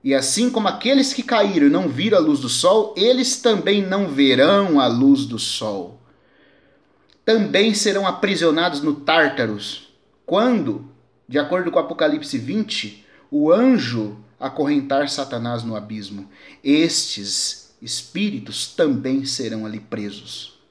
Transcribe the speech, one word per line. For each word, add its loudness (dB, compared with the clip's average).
E 0
assim 0
como 0
aqueles 0
que -6
caíram 2
e 8
não 0
viram 2
a 4
luz 2
do -6
sol, 2
eles 2
também 2
não -2
verão 4
a 4
luz 4
do -8
sol. -6
Também 2
serão -2
aprisionados 0
no 0
Tártaros, -2
quando, 0
de -2
acordo -2
com 2
Apocalipse -2
vinte, -6
o 2
anjo 2
acorrentar -2
Satanás -6
no -6
abismo. -12
Estes -2
espíritos -8
também 0
serão -6
ali -10
presos. -12